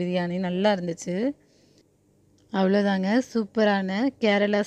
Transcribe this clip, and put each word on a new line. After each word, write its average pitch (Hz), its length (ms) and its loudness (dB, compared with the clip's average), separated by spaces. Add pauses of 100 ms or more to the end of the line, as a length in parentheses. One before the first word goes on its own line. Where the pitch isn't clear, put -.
பிரியாணி, 175 360 -2 (100)
நல்லா 190 280 2
இருந்துச்சு. 175 400 -6 (1400)
அவ்வளோதாங்க, 190 520 2 (180)
சூப்பரான 208 600 0 (320)
கேரளா 208 440 2